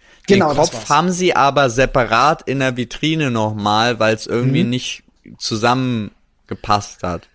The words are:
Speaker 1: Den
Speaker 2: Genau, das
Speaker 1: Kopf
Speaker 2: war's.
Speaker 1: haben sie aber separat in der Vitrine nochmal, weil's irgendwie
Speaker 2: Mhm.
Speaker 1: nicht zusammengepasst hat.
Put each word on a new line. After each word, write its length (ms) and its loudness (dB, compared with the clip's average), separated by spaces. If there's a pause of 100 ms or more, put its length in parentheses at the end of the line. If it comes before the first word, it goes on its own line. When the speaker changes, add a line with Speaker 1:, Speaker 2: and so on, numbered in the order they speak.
(280)
Speaker 1:
Den 120 4
Speaker 2:
Genau, 140 2
das 180 2
Speaker 1:
Kopf 80 -12
Speaker 2:
war's. 100 -14
Speaker 1:
haben 220 2
sie 240 0
aber 340 2
separat 800 2
in 100 -2
der 180 -2
Vitrine 540 -2
nochmal, 680 0
weil's 260 0
irgendwie 380 0
Speaker 2:
Mhm. 60 -2
Speaker 1:
nicht 340 -8 (340)
zusammengepasst 1700 -4
hat. 300 -6